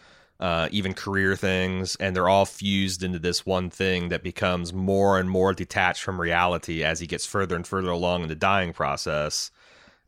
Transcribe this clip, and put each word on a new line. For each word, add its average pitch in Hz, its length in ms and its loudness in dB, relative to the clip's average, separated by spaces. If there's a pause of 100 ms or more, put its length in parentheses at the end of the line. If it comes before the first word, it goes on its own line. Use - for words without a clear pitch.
(400)
uh, 82 320 0
even 95 200 -2
career 95 440 0
things. 92 640 -2
And 95 160 0
they're 90 120 4
all 98 160 6
fused 95 600 0
into 90 160 -2
this 87 260 -2
one 90 240 0
thing 92 380 0
that 85 160 -4
becomes 87 480 -2
more 98 480 2
and 92 100 -2
more 95 240 4
detached 92 480 0
from 92 180 -6
reality 85 640 0
as 80 160 0
he 85 80 -8
gets - 180 -6
further 95 300 -2
and 85 100 -4
further 92 260 -2
along 87 340 0
in 80 40 -4
the 80 60 -6
dying 95 380 2
process, 76 800 -2 (560)